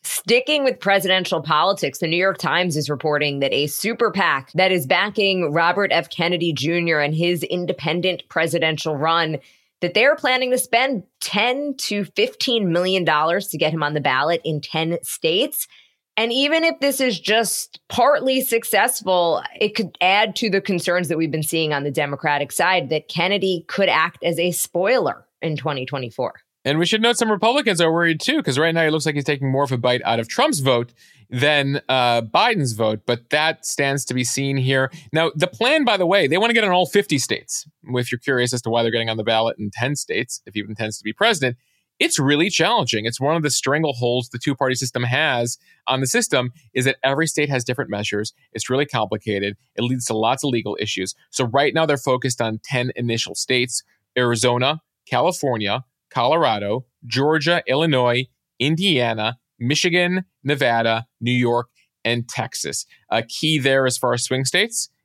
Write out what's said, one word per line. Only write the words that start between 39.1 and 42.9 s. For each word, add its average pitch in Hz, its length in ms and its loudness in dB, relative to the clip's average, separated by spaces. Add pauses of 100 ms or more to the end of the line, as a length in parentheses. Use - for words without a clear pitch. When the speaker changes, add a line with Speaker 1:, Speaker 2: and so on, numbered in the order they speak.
Speaker 2:
the 110 80 -6
ballot 113 340 2
in 104 140 -6
ten 131 240 -2
states, - 500 -6
if - 80 -20
he 104 60 -6
intends 107 380 -8
to - 60 -18
be 107 100 -6
president, 147 420 0 (420)
it's - 220 0
really 147 300 4
challenging. 160 560 0